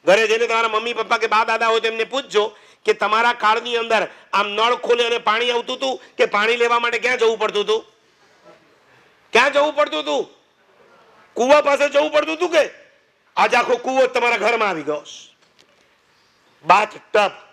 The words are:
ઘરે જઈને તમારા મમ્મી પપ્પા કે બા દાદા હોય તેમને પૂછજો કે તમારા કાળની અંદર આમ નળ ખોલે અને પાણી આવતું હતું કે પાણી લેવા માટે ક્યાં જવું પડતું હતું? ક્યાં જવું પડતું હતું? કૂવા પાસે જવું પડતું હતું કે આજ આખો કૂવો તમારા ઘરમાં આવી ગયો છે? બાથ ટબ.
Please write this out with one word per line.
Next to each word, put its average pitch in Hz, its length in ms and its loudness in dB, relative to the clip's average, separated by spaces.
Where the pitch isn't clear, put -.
ઘરે 208 220 4
જઈને 226 200 0
તમારા 226 200 0
મમ્મી 220 260 -4
પપ્પા 220 240 -2
કે 220 100 -2
બા 214 160 2
દાદા 226 240 -2
હોય 226 120 2
તેમને 226 240 -4
પૂછજો 214 540 -4
કે 214 80 2
તમારા 214 400 0
કાળની 233 440 0
અંદર 226 300 0
આમ 202 140 0
નળ 220 280 0
ખોલે 240 300 0
અને 233 120 -2
પાણી 233 340 -2
આવતું 240 260 -4
હતું 262 220 -4
કે 240 80 4
પાણી 220 320 0
લેવા 240 220 0
માટે 233 200 -4
ક્યાં 247 180 -2
જવું 226 220 0
પડતું 208 240 -2
હતું? 214 220 -2
ક્યાં 269 220 2
જવું 285 220 2
પડતું 294 280 -2
હતું? 277 260 -4
કૂવા 277 280 4
પાસે 285 280 2
જવું 294 220 0
પડતું 302 240 0
હતું 330 140 -2
કે 311 200 2
આજ 208 180 2
આખો 240 200 2
કૂવો 262 320 0
તમારા 240 300 0
ઘરમાં 208 320 0
આવી 160 140 -6
ગયો 147 200 -6
છે? - 320 -20
બાથ 196 320 2
ટબ. 202 180 2